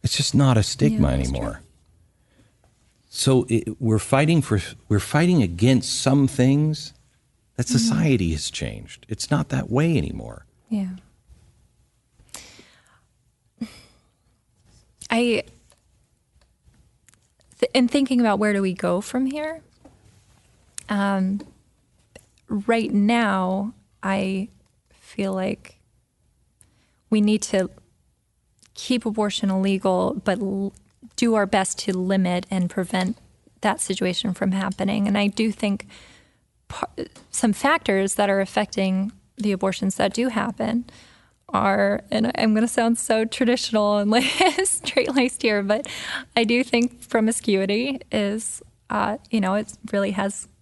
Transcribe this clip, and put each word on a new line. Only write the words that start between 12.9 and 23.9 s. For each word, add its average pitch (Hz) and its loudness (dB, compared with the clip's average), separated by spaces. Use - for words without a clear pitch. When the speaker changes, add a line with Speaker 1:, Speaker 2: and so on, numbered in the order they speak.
Speaker 2:
I, 233 0
th-, - 0
in 247 4
thinking 262 2
about 214 2
where 208 2
do 196 0
we 190 0
go 175 0
from 262 -4
here, 311 -6
um, 196 0
right 220 0
now, 202 0